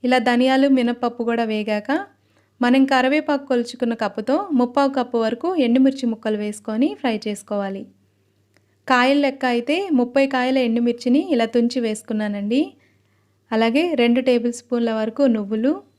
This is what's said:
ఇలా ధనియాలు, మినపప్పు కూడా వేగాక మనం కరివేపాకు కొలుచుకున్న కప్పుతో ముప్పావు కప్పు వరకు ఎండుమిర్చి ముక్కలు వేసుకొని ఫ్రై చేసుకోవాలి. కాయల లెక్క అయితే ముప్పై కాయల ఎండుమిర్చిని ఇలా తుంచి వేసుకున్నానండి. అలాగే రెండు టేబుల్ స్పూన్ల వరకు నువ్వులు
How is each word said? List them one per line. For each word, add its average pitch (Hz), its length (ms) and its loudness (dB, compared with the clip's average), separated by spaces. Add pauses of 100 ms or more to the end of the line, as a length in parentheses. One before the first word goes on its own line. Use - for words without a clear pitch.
ఇలా 254 140 4 (100)
ధనియాలు, 262 380 4 (100)
మినపప్పు 240 500 -2
కూడా 233 240 -2
వేగాక 214 400 -4 (720)
మనం 247 180 4 (100)
కరివేపాకు 277 600 0
కొలుచుకున్న 240 420 -2 (100)
కప్పుతో 214 320 -4 (240)
ముప్పావు 269 380 2
కప్పు 247 280 -4
వరకు 233 240 -4 (160)
ఎండుమిర్చి 262 460 2
ముక్కలు 220 320 -4
వేసుకొని 214 460 -4 (120)
ఫ్రై 240 120 -2 (140)
చేసుకోవాలి. 202 560 -6 (1080)
కాయల 262 340 4
లెక్క 269 280 -4
అయితే 240 240 -2 (220)
ముప్పై 247 260 2 (100)
కాయల 254 220 0 (100)
ఎండుమిర్చిని 240 560 0 (120)
ఇలా 226 200 0
తుంచి 240 320 2
వేసుకున్నానండి. 214 760 -4 (920)
అలాగే 233 280 2 (200)
రెండు 240 260 4
టేబుల్ 240 300 0
స్పూన్ల 233 400 -4
వరకు 220 240 -2 (140)
నువ్వులు 220 360 -2 (260)